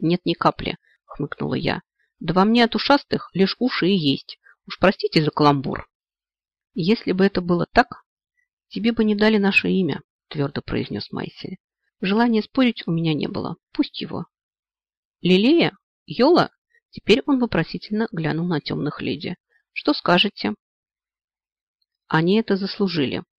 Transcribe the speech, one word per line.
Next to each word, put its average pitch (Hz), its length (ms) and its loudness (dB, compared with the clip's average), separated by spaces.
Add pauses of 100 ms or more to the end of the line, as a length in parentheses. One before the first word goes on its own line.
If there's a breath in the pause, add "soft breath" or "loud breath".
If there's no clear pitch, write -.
нет 170 240 0
ни 170 100 0
капли», - 440 -2 (260)
хмыкнула - 500 -8
я. - 280 -4 (360)
«Да 160 140 -6
во 185 120 4
мне 233 200 4
от 226 100 -2
ушастых - 600 -2
лишь 190 240 2
уши 233 300 0
и 202 80 2
есть. 147 420 -2 (280 soft breath)
Уж - 120 -14
простите 180 440 2
за 151 80 0
каламбур». 143 560 2 (880)
«Если 185 380 0
бы 190 120 2
это 196 160 0
было 175 300 -2
так, - 340 0 (640)
тебе 214 240 -2
бы 226 120 0
не 214 100 2
дали 214 220 4
наше 196 320 0
имя», 185 340 0 (260)
твёрдо 143 340 -6
произнёс - 500 -6
Майсель. - 460 -10 (420)
Желания 220 420 0
спорить - 440 -2
у 175 60 -2
меня 165 220 0
не - 120 -4
было. - 300 -8 (160)
Пусть - 280 -4
его. - 260 -10 (960)
«Лилея? 202 540 4 (300)
Йола?» 254 440 2 (400)
Теперь - 360 2
он 269 140 0
вопросительно 208 720 -2
глянул 160 340 -2
на 160 140 -2
тёмных 151 400 -6
леди. 160 360 -6 (360)
«Что - 200 -2
скажете?» 196 600 -2 (1500)
«Они 170 320 2
это 202 180 0
заслужили», 170 680 -4 (160)